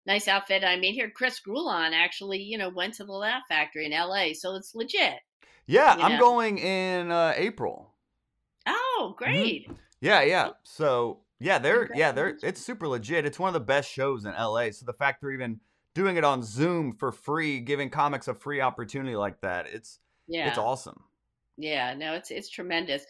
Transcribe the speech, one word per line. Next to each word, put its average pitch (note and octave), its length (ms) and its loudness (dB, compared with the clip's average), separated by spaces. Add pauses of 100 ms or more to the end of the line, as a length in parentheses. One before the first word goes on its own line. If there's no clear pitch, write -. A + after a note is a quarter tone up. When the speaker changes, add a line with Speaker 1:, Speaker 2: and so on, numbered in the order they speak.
Speaker 1:
nice G#3 200 2
outfit. G3 360 2
I F3+ 140 4
mean, F#3+ 180 0
here, A3+ 160 -4
Chris B3+ 340 -4
Grulon G3 480 -2
actually, F#3+ 480 0
you G#3+ 160 -8
know, F#3+ 120 -4
went F#3 260 -4
to G#3 100 -14
the G3+ 80 -14
Laugh G#3+ 340 -4
Factory D#3 380 -2
in D3+ 80 -6
L F3 220 0
A, F3 180 0
so F#3 220 -6
it's - 180 -12
legit. A3+ 460 -2 (460)
Speaker 2:
Yeah, B3+ 300 8
Speaker 1:
You - 80 0
Speaker 2:
I'm E3+ 100 6
Speaker 1:
know? C#3+ 60 4
Speaker 2:
going A#3 380 6
in, F#3 520 0
uh, E3+ 280 4
April. F#3+ 560 -4 (720)
Speaker 1:
Oh, A4+ 500 -2
Speaker 2:
Mm-hmm. - 20 -20
Speaker 1:
great. - 520 0 (320)
Speaker 2:
Yeah, F3 200 6
yeah. D3+ 280 4
Speaker 1:
Oh. - 140 -14
Speaker 2:
So, B2 560 0 (200)
yeah, D#3+ 200 2
they're, G#3 340 2
yeah, D#3 180 4
they're, D3 200 0
Speaker 1:
Congratulations. - 120 -12
Speaker 2:
it's F#3 220 -6
super A#3+ 220 -8
legit. C3+ 380 -2
It's D3 140 -6
one F#3 80 0
of F#3 60 -2
the D#3+ 80 0
best C3+ 280 0
shows C3 360 -2
in G2 80 -8
L A2 260 -2
A. A#2+ 120 0
So B2+ 140 -16
the A#2+ 80 -6
fact C#3 280 -2
they're C#3 100 -6
even B2 300 -8 (320)
doing F#3 240 0
it D#3 80 2
on C3 180 4
Zoom C#3+ 480 0
for B2 220 -4
free, D3 480 -4
giving C#3 280 -4
comics C#3+ 380 -2
a B2 60 -2
free C#3 280 -6
opportunity B2+ 540 -2
like G2+ 260 -4
that, F2+ 260 -4
it's, - 320 -14 (280)
it's D3 300 -2
Speaker 1:
Yeah. - 0 -
Speaker 2:
awesome. B2 480 -4 (500)
Speaker 1:
Yeah, C#3 380 -2
no, D#3 200 -6
it's, E3+ 180 -8
it's - 180 -10
tremendous. E3+ 600 -4